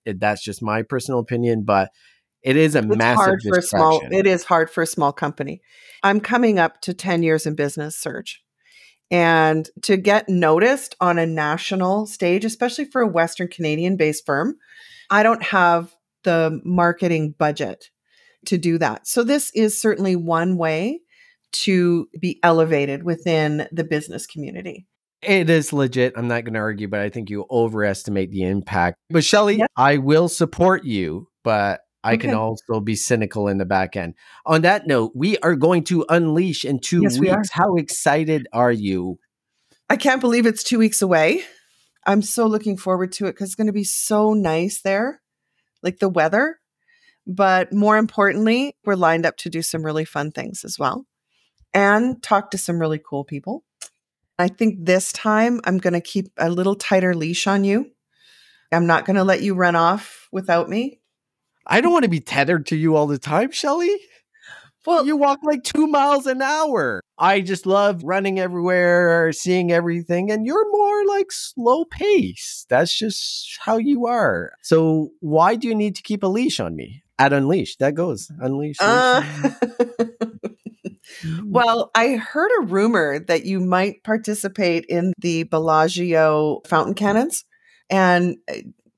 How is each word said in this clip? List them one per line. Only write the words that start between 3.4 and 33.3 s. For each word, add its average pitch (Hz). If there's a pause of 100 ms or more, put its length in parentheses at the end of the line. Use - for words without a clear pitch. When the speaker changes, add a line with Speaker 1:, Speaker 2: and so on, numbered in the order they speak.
Speaker 2:
for 185
a 175
small, 160
Speaker 1:
distraction. 185
Speaker 2:
it 196
is 180
hard 165
for -
a 160
small 147
company. 147 (420)
I'm 202
coming 220
up 165
to 180
ten 180
years 160
in 151
business, 147
Serge. - (720)
And 160 (140)
to 196
get 202
noticed 185
on 175
a 165
national 180
stage, 190
especially 240
for 269
a 226
Western 170
Canadian-based 165
firm, 160 (540)
I 202
don't 226
have 175 (300)
the 160
marketing 170
budget 151 (560)
to 190
do 165
that. 120
So 240
this 277
is 214
certainly 190
one 170
way 170 (500)
to 175 (100)
be 180
elevated 160
within 160
the 165
business 156
community. 170 (340)
Speaker 1:
It 190
is 160
legit. 127
I'm 120
not 117
gonna 113
argue, 107
but 101
I 101
think 104
you 101
overestimate 104
the 95
impact. 92 (120)
But 160
Shelley, 208
Speaker 2:
Yep. 220
Speaker 1:
I 139
will 151
support 170
you, 98 (140)
but 101 (220)
I 113
can 113
Speaker 2:
Okay. 113
Speaker 1:
also 113
be 107
cynical 107